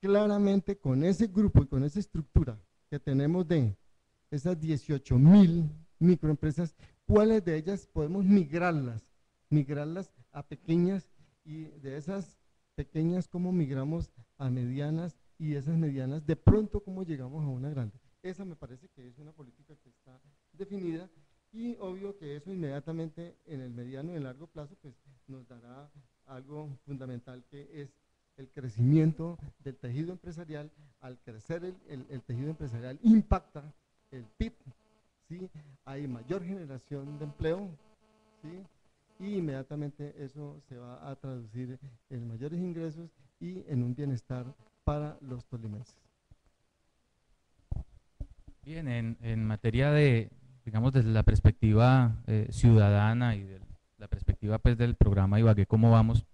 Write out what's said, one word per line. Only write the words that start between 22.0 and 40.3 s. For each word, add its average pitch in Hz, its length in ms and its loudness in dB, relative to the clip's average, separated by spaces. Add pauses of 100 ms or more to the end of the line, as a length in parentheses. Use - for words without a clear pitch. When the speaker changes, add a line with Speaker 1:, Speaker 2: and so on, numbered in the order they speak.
Speaker 1:
que 147 200 -14
eso 151 160 -14
inmediatamente 165 840 -10 (100)
en 147 140 -14
el 127 120 -14
mediano 131 400 -12
y 175 40 -12
el 147 80 -8
largo 135 220 -16
plazo, 151 340 -20
pues, 135 140 -20 (320)
nos 131 220 -20
dará 123 420 -20 (360)
algo 139 440 -16 (160)
fundamental 127 640 -14
que 143 320 -18
es 135 80 -16 (460)
el 135 140 -20
crecimiento 156 880 0 (260)
del 135 120 -14
tejido 143 360 -10
empresarial. 156 580 -16 (300)
Al 127 200 -20
crecer 127 440 -12
el, 185 120 -12 (120)
el, 131 220 -16
el 131 120 -14
tejido 131 280 -8
empresarial 127 520 -10
impacta 202 680 2 (380)
el 127 140 -16 (120)
pib, 226 160 -6 (760)
¿sí? 180 200 -14 (360)
Hay 139 240 -12
mayor 131 360 -8
generación 143 760 -12
de 151 60 -12
empleo, 165 460 -6 (720)
¿sí? - 840 -20
Y 202 140 -6
inmediatamente 147 800 -8
eso 147 500 -16